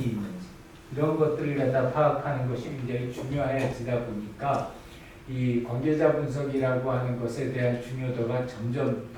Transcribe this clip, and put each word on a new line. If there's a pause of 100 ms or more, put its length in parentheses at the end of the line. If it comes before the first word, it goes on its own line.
있는지, (460)
이런
것들을
갖다
파악하는
것이
굉장히
중요해지다
보니까 (580)
이
관계자
분석이라고
하는
것에
대한
중요도가
점점